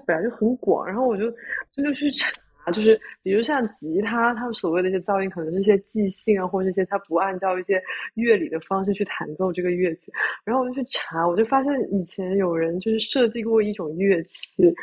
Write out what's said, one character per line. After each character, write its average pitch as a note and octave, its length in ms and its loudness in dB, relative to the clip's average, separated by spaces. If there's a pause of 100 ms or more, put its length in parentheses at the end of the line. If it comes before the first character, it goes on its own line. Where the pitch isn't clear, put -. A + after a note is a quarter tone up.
本 E3+ 100 0
来 D#3+ 80 -2
就 A#3 140 -2
很 A3+ 220 2
广， - 280 0
然 F#3+ 80 -6
后 B3+ 140 0
我 A3 80 0
就， A3 140 -2 (420)
就， C#4 100 -6
就 D4 120 0
去 C#4+ 160 -2
查， - 600 -4
就 G3+ 120 -2
是 A3 180 6 (220)
比 F#3+ 100 -2
如 G#3+ 100 2
像 C4 240 0 (100)
吉 D#3+ 260 -2
他， A#3 320 0
他 A#3 100 -6
们 A#3+ 80 -6
所 F#3 180 -4
谓 F3 120 2
的 F#3 80 0
一 - 20 -2
些 F#3+ 80 -2
噪 G3 220 0
音， F#3+ 80 -2
可 F3 120 -8
能 D#3+ 100 -4
是 F#3+ 80 0
一 G3 40 -2
些 G3+ 120 6 (120)
即 G#3 220 0
兴 G3+ 280 0
啊， F#3 80 -2
或 F#3 140 -2
者 F#3+ 60 0
是 F#3+ 40 2
一 F3 40 -6
些 F#3+ 100 2
他 G3 140 -2
不 - 180 -4
按 F#3+ 240 2
照 F#3 180 0
一 F#3 40 -6
些 F#3 200 0 (320)
乐 A3+ 220 4
理 E3 140 -2
的 D#3+ 100 -4
方 F#3+ 240 -2
式 G3+ 80 0
去 G3 140 -2
弹 - 280 -8
奏 F#3 160 -2
这 F3 120 -4
个 F3+ 80 0
乐 F3+ 260 0
器。 - 160 -20 (320)
然 A3+ 100 -2
后 C4 80 2
我 B3 60 -2
就 B3+ 60 -8
去 B3+ 160 -4
查， E3 360 -2
我 F3 80 2
就 G3+ 120 2
发 C4+ 180 2
现 C#4+ 80 0 (180)
以 G3 140 0
前 F#3 320 -4
有 F#3 180 2
人 E3 240 0
就 A3 140 0
是 A3 80 0
设 B3 280 2
计 A3+ 140 -4
过 A3+ 180 4
一 G#3 120 0
种 D#3+ 240 -6
乐 F#3 280 4
器， - 480 2 (100)